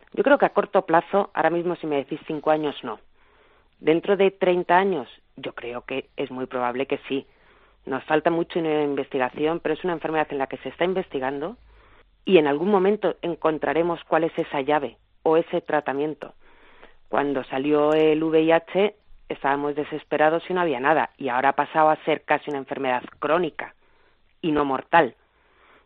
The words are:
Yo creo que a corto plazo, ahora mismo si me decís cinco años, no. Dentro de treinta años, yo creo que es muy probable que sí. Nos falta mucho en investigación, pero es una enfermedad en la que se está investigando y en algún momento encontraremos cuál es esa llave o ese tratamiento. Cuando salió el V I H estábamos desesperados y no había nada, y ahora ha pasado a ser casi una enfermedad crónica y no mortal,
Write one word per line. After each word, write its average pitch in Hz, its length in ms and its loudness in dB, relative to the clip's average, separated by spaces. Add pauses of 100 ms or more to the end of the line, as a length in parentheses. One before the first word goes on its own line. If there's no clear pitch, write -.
(120)
Yo - 100 0
creo 277 140 6
que 196 100 4
a - 60 -2
corto 180 320 0
plazo, 175 480 0
ahora 156 180 2
mismo 170 260 -2
si 160 100 -8
me 147 100 -2
decís 143 300 -4
cinco 156 240 -2
años, 156 320 0
no. 113 180 -10 (800)
Dentro 165 360 2
de 190 140 4
treinta 180 460 2
años, 180 320 0 (280)
yo 135 180 -12
creo 120 280 -10
que 135 340 -8
es 135 140 -6
muy 127 160 -8
probable 123 400 -4
que 139 220 -4
sí. 135 180 -4 (600)
Nos 131 180 -6
falta 156 260 0
mucho 170 280 -2
en 160 80 -2
investigación, 147 960 -2
pero 151 140 -2
es - 100 -8
una 175 100 -2
enfermedad 156 360 -2
en 143 80 -6
la 135 80 -2
que 131 120 -10
se - 100 -12
está 160 160 -4
investigando 160 720 -4 (680)
y 185 140 6
en 151 80 6
algún 147 240 0
momento 196 500 2
encontraremos 160 880 -2
cuál 160 160 2
es 156 140 -2
esa 156 220 -4
llave 143 360 -2 (260)
o 160 140 4
ese 170 240 0
tratamiento. 147 720 -4 (760)
Cuando 135 360 -2
salió 147 480 0
el 156 300 4
V 160 200 2
I 160 100 4
H 180 440 0 (320)
estábamos 143 460 -2
desesperados 151 760 0
y 180 60 -2
no 180 60 0
había 147 200 -2
nada, 143 380 2
y 139 100 -6
ahora 131 220 2
ha - 60 -2
pasado 156 340 2
a 156 140 0
ser 151 200 -2
casi 151 260 -2
una 143 80 -4
enfermedad 131 440 -4 (160)
crónica 156 560 -2 (680)
y 151 120 -2
no 147 120 2
mortal, 135 520 0 (680)